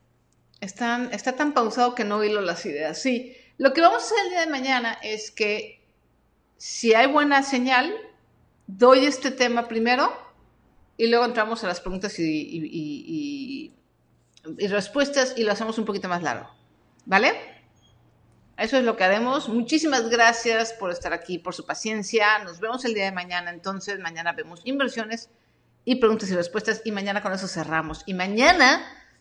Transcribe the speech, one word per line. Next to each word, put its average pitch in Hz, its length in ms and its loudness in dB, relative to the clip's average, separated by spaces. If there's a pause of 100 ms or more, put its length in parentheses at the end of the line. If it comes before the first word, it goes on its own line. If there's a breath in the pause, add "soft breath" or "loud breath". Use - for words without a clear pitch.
(600)
están, 240 540 -4
está 254 220 -4
tan 294 180 0
pausado 240 400 2
que 233 100 -2
no 208 200 0
hilo 208 160 2
las 170 260 -4
ideas. 156 340 -4
Sí, 247 360 -2 (220 loud breath)
lo 269 140 4
que 320 80 0
vamos 415 220 6
a - 40 -6
hacer 440 180 0
el 359 60 -4
día 359 100 -2
de 320 100 0
mañana 254 520 -2
es 214 280 -8
que - 500 -4 (760)
si - 380 2
hay 240 120 6
buena 285 360 4
señal, 262 500 0 (760)
doy 254 400 8
este 277 240 0
tema 240 380 0
primero 240 440 2 (840)
y 226 120 2
luego 233 160 4
entramos 226 400 -2
a - 20 -2
las 175 140 -4
preguntas 190 380 -8
y, 175 40 -2
y, 156 420 -4
y, 143 1120 -8 (720)
y, 165 180 -8
y - 40 -2
respuestas 262 680 0
y 233 60 0
lo 208 100 2
hacemos 226 260 -4
un 220 60 -2
poquito 202 240 -6
más 175 140 -4
largo, 123 260 -4 (560)
¿vale? 208 280 4 (1200)
Eso 226 200 0
es 254 80 4
lo 226 120 2
que 190 60 0
haremos. 233 460 2
Muchísimas 247 600 0
gracias 226 640 2
por 185 200 -6
estar 175 200 -6
aquí, 170 260 -6
por 180 140 -8
su - 140 -12
paciencia. 214 760 0
Nos 170 160 -16
vemos 247 240 -4
el 233 100 -2
día 196 120 -2
de 190 60 -4
mañana. 180 380 -6
Entonces, 190 480 -8
mañana 170 340 -6
vemos 165 320 -10
inversiones 240 680 -4 (540)
y 254 120 2
preguntas 220 340 2
y 185 60 0
respuestas. 175 480 -2
Y 220 80 -6
mañana 202 300 -4
con 190 100 -4
eso 190 160 -6
cerramos. 156 580 -6
Y 190 80 -6
mañana 254 680 4 (360 loud breath)